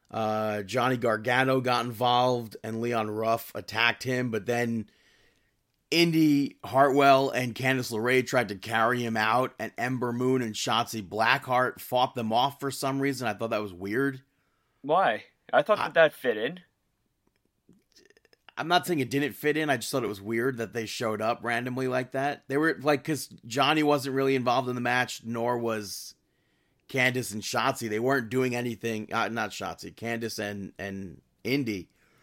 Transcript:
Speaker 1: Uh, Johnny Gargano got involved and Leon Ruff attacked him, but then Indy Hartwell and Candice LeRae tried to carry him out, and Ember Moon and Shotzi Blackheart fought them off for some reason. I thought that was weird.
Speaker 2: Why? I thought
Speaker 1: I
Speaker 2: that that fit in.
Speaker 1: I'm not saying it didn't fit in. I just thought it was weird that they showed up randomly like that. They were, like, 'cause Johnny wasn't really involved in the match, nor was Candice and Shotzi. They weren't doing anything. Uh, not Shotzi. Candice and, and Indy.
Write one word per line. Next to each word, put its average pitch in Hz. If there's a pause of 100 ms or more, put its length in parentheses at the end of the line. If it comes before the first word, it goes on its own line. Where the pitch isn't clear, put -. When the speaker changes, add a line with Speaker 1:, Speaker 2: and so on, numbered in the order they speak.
Speaker 1:
Uh, 107
Johnny 123
Gargano 123
got 120
involved 123
and 113
Leon 117
Ruff 110
attacked 113
him, 127
but 107
then 117 (1000)
Indy 160
Hartwell 135
and 123
Candice 127
LeRae 123
tried 120
to 101
carry 113
him 113
out, 113
and -
Ember 123
Moon 127
and 110
Shotzi 113
Blackheart 120
fought 127
them 113
off 131
for 139
some 135
reason. 131
I 104
thought 110
that 104
was 101
weird. 123 (600)
Speaker 2:
Why? 143 (280)
I 131
thought 208
Speaker 1:
I -
Speaker 2:
that 117
that 160
fit 113
in. 139 (2000)
Speaker 1:
I'm 135
not 175
saying 175
it 123
didn't 139
fit 147
in. 156
I 131
just -
thought 131
it 107
was 101
weird 117
that 113
they 117
showed 107
up 113
randomly 123
like 127
that. 139
They 135
were, 160
like, 143
'cause 151 (160)
Johnny 139
wasn't 139
really 135
involved 123
in 123
the 123
match, 123
nor 117
was 110 (760)
Candice 127
and 107
Shotzi. 120
They 104
weren't 123
doing 127
anything. 117
Uh, 107
not 110
Shotzi. 92
Candice 113
and, 101
and 98 (220)
Indy. 113 (340)